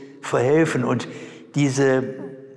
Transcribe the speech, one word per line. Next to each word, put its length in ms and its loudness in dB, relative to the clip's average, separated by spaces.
verhelfen. 640 2
Und 240 -2
diese 600 2